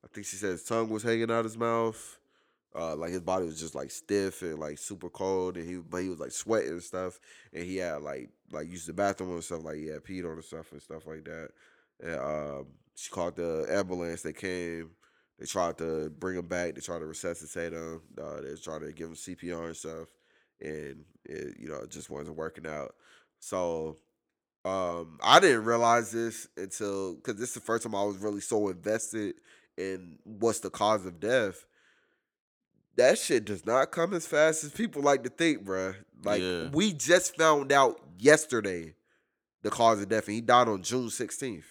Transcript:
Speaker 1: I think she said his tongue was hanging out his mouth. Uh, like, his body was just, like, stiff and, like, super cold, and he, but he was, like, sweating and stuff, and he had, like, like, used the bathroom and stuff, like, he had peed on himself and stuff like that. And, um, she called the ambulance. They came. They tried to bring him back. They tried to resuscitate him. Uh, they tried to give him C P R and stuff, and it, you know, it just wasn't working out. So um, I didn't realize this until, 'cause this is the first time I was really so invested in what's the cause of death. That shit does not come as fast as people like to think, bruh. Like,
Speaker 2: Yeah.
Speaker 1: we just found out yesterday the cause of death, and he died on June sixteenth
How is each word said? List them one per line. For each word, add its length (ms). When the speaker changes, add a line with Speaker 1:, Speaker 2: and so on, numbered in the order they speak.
Speaker 1:
I 100
think 140
she 100
said 140
his 120
tongue 260
was 140
hanging 280
out 120
his 140
mouth. 600
Uh, 200
like, 140
his 120
body 240
was 140
just, 140
like, 160
stiff 540
and, 160
like, 180
super 320
cold, 480
and 100
he, 100
but 260
he 60
was, 100
like, 120
sweating 420
and 100
stuff, 360
and 120
he 140
had, 260
like, 260
like, 180
used 180
the 60
bathroom 380
and 120
stuff, 200
like, 140
he 100
had 160
peed 200
on 100
himself 380
and 100
stuff 260
like 180
that. 240
And, 140
um, 520
she 160
called 240
the 340
ambulance. 540
They 100
came. 580
They 80
tried 340
to 300
bring 280
him 100
back. 260
They 80
tried 180
to 60
resuscitate 680
him. 280
Uh, 220
they 140
tried 260
to 100
give 180
him 60
C 200
P 160
R 140
and 120
stuff, 300
and 440
it, 340
you 100
know, 60
it 160
just 180
wasn't 280
working 280
out. 300
So 580
um, 560
I 160
didn't 260
realize 460
this 360
until, 600
'cause 180
this 140
is 60
the 60
first 220
time 120
I 80
was 140
really 240
so 260
invested 680
in 460
what's 360
the 100
cause 360
of 140
death. 460
That 220
shit 280
does 200
not 260
come 220
as 120
fast 380
as 80
people 320
like 200
to 60
think, 340
bruh. 320
Like, 180
Speaker 2:
Yeah. 320
Speaker 1:
we 200
just 440
found 340
out 300
yesterday 800
the 80
cause 320
of 80
death, 180
and 80
he 60
died 260
on 160
June 280
sixteenth 600